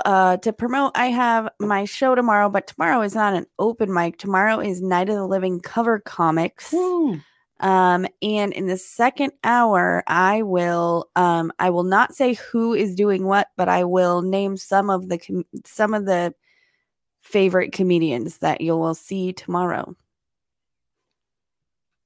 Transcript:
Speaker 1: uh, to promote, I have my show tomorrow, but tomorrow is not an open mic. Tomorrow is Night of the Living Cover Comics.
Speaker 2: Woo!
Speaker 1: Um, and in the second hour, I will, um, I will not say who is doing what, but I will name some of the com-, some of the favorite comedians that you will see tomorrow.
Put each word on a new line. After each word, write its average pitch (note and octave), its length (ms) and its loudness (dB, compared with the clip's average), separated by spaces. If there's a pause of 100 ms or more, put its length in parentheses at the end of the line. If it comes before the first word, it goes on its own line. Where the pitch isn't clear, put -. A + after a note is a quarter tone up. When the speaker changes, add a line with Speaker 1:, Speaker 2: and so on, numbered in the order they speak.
Speaker 1:
uh, F#3+ 340 4
to G#3+ 140 -2
promote, C4 440 -2
I B3 100 0
have A#3+ 420 0 (120)
my G#3 240 -2
show C4 300 0
tomorrow, G#3+ 360 4
but G3 160 -2
tomorrow - 360 0
is G3+ 120 -4
not G#3 200 0
an E3+ 120 -4 (120)
open G#3+ 360 0
mic. E3+ 240 -2
Tomorrow G3+ 420 0
is F#3 220 -4
Night F#3 260 0
of G#3+ 60 0
the G3 120 -4
Living F#3 340 -2
Cover A3+ 400 -2
Comics. E3 720 -2
Speaker 2:
Woo! E4 480 0 (400)
Speaker 1:
Um, F#3 460 2 (160)
and G#3 300 -2
in F#3+ 140 -6
the F#3 100 -2
second C4 560 -2 (100)
hour, G3 640 2
I F#3+ 360 2
will, F3 720 -2
um, E3+ 420 2
I F#3 120 0
will F3 140 0
not G3 300 2
say B3 200 0
who A#3 400 -4
is G3 200 -2
doing G3 300 0
what, G3 320 2
but F#3 120 0
I F3+ 160 2
will F3 380 2
name G3 340 -2
some G3 340 0
of F#3 180 -2
the F3 100 -4
com-, F3+ 260 -6 (200)
some G#3+ 280 -2
of G#3 140 -2
the F3 280 0 (840)
favorite F#3+ 520 2
comedians E3 640 0
that D#3+ 220 -2
you E3 160 0
will E3 180 -2
see F#3 380 -6
tomorrow. F3+ 640 -6 (2000)